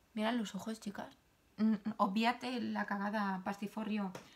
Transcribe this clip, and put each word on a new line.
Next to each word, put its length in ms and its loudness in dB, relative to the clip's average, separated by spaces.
Mirad 180 2
los 220 -2
ojos, 260 -6
chicas. 380 -10
Mm, 160 6
obviate 640 2
la 240 -2
cagada 580 0
pastiforrio 680 -2